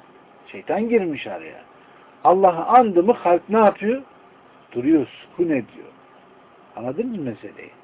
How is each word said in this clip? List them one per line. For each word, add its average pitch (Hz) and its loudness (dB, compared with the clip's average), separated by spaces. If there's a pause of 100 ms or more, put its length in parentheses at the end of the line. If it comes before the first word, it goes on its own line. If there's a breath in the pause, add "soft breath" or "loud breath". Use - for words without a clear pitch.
(460)
Şeytan 180 -6
girmiş 185 -2
araya. 156 -14 (640 soft breath)
Allah'ı 175 4
andı 214 4
mı 220 2
kalp 175 0
ne 208 0
yapıyor? 220 0 (720)
Duruyor, 135 0
sükun - -6
ediyor. 127 -8 (880)
Anladın 139 -8
mı 214 -8
meseleyi? 107 -12 (140)